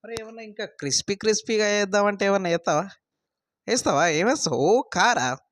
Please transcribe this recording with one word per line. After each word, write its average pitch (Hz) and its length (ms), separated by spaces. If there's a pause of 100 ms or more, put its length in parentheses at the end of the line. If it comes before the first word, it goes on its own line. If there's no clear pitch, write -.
మరి 226 100
ఏమన్నా 226 280
ఇంకా 214 220 (140)
క్రిస్పీ 143 360
క్రిస్పీగా 214 520
వేద్దామంటే 202 600
ఏమన్నా 190 240
వేస్తావా? 170 340 (840)
వేస్తావా? 196 400
ఏం 160 180
వేస్తావు? 233 360
ఓ, 208 200 (100)
కారా? 180 360 (240)